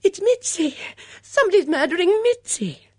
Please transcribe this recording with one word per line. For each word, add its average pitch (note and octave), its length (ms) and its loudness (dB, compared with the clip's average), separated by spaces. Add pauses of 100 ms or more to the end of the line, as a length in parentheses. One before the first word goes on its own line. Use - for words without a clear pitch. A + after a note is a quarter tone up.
It's F#4 180 0
Mitzi! G4 560 -2 (440)
Somebody's G4 460 2
murdering E4+ 560 0
Mitzi! A#4 680 -2 (100)